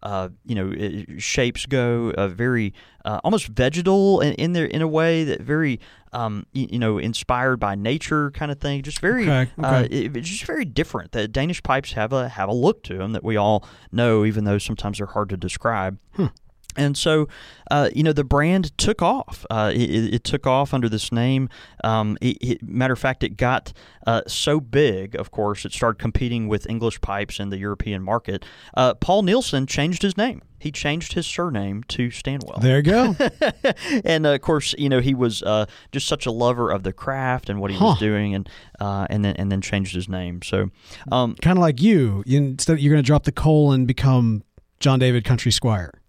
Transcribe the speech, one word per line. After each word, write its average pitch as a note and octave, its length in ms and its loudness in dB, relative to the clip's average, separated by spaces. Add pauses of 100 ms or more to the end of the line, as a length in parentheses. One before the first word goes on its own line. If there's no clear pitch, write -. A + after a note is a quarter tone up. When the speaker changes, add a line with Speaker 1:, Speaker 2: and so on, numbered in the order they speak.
Speaker 1:
uh, F#2+ 260 -4 (160)
you A#2+ 100 -4
know, F#2+ 160 -2
i-, G2+ 340 -6 (120)
shapes - 480 -2
go. A#2+ 520 0
Uh, G2 120 0
very, A2 440 0 (320)
uh, G#2 200 -4
almost G3+ 220 0
vegetal F3 720 4
in, D3 140 2
in E3 180 -2
their, E3+ 120 0
in - 160 -2
a D#3+ 60 0
way D#3+ 380 2
that C#3 160 -2
very, C#3 380 0 (340)
um, A2 400 -6
y-, C3 160 -2
you A#2 100 -2
know, A2 200 2
inspired B2 580 -2
by G2+ 180 -4
nature C#3+ 560 -2
kind D3 200 -6
of C#3+ 100 -8
thing. C#3+ 220 -4
Just D3 160 -10
very, A#3 240 0
Speaker 2:
Okay, C3 280 2 (100)
Speaker 1:
uh, C3 220 2
Speaker 2:
okay. - 120 -4
Speaker 1:
it, C#3 200 -2
it's C3 140 -8
just G3+ 160 -8
very D#4 200 -4
different. - 460 -6
The G#2+ 160 -2
Danish C3+ 360 -4
pipes C3+ 300 -2
have A2 200 -2
a, B2+ 160 -2
have F#2+ 200 -4
a G#2 40 0
look C3+ 300 2
to F#2 180 -8
'em G2 120 -4
that G#2 100 -6
we A2 120 0
all G#2 300 2 (260)
know, A2+ 320 4
even G#2+ 220 0
though G2+ 140 2
sometimes G#2 400 -6
they're G#2 80 -6
hard G#2 220 -2
to G2+ 80 -6
describe. F#2+ 600 -4 (160)
Speaker 2:
Hmm. F#3 140 0 (480)
Speaker 1:
And C#3+ 220 0
so, D#3 300 2 (420)
uh, C#3+ 240 2
you D3 80 0
know, D#3 120 4
the C#3+ 100 2
brand D3+ 560 2
took G#3 240 0
off. - 440 -2
Uh, G#2+ 280 0
it, A#2+ 60 2 (100)
it, A2 240 0
it A#2+ 80 -2
took - 240 -2
off C3+ 260 2
under A#2+ 160 0
this G#2+ 220 -4
name. B2+ 360 0 (360)
Um, A2 360 0
it, B2 220 0
it, B2 220 -4
matter B2+ 300 0
of A#2+ 60 -4
fact, C3 240 -2
it - 140 -6
got, B2+ 360 -2 (340)
uh, A#2 180 2
so - 340 0
big, A2+ 540 0
of - 160 -8
course, G#2 360 -4
it G2+ 60 -8
started A#2 280 -2
competing A#2 480 -2
with G#2 200 -2
English A2+ 340 -4
pipes G2+ 380 -6
in G2+ 120 -6
the - 80 -6
European F#3+ 420 -4
market. G2 420 -4 (320)
Uh, B2+ 200 2
Paul G3 260 2
Nielsen F3+ 460 0
changed D#3+ 340 -2
his G3 160 0
name. A3 240 -2 (160)
He D#3 140 -10
changed D3 420 -4
his E3+ 140 -4
surname G#2+ 600 -4
to A#2+ 200 -2
Stanwell. - 500 -8
Speaker 2:
There C3 180 6
you C#3+ 40 4
go. G3+ 400 4
Speaker 1:
<laughs> C4+ 840 0
And, D#3 220 2
uh, D3 60 6
of C#3 100 2
course, D3+ 340 0
you C#3+ 140 0
know, C3 100 4
he C3 140 2
was, A#2+ 300 0
uh, G#2+ 240 0 (240)
just C#3 160 -4
such - 180 -2
a B2+ 60 -2
lover A#2+ 400 0
of F#2+ 100 -2
the F#2+ 100 -4
craft C3 600 -2
and G2+ 100 -2
what G2 80 -2
he G2 80 -4
was G3+ 160 4
Speaker 2:
Huh. G2+ 60 0
Speaker 1:
doing, G#2 340 0
and, G2 160 -4 (300)
uh, G2 320 -4
and G#2 120 0
then, G2+ 120 0
and G2 160 -2
then G2 100 -2
changed F#2+ 320 -4
his F2+ 160 -6
name. F2+ 320 -8
So, G2 300 -2 (400)
um, B2 300 0
Speaker 2:
Kinda F3+ 200 4
like D3 220 2
you, C3 420 4
you, C3 140 4
instead C#3+ 400 0
you're C#3+ 140 4
gonna D3+ 100 6
drop D3 220 4
the D3 60 0
coal D3+ 400 4
and C3 160 4
become B2 560 4 (360)
John C3 180 4
David B2 260 4
Country A#2+ 280 2
Squire. G#2 420 0 (160)